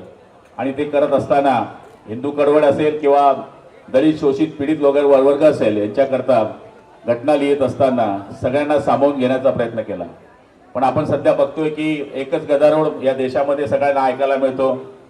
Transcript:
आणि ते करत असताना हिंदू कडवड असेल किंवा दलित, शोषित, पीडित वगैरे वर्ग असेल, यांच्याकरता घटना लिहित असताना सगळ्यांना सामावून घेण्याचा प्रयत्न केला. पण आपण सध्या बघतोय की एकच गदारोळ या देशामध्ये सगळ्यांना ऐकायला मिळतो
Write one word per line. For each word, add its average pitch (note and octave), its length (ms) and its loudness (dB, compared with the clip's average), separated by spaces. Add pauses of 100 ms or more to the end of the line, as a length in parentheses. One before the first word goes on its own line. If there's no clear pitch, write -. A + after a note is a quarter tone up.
(580)
आणि C3 140 -4
ते C#3+ 120 -4
करत C#3+ 280 0
असताना C3 520 0 (440)
हिंदू B2+ 220 -8
कडवड D3 340 2
असेल D3+ 340 2
किंवा C#3+ 360 4 (540)
दलित, D3+ 320 2
शोषित, D3+ 280 0 (100)
पीडित D3 220 -2
वगैरे C#3+ 260 4
वर्ग C#3 360 4
असेल, A2 340 2
यांच्याकरता B2 760 0 (540)
घटना C3 300 0
लिहित C#3+ 240 0
असताना A#2+ 840 -2
सगळ्यांना D3 380 0
सामावून C#3 380 0
घेण्याचा B2+ 320 0
प्रयत्न A#2 300 -4
केला. F2 240 -8 (680)
पण B2+ 100 -2
आपण C3 200 0
सध्या C#3+ 280 0
बघतोय C#3+ 380 -2
की D3+ 440 -6
एकच C3+ 360 -6
गदारोळ D3 520 2
या C3 120 0
देशामध्ये C#3 540 -2
सगळ्यांना C#3 360 0
ऐकायला C3+ 320 0
मिळतो C3 380 0 (360)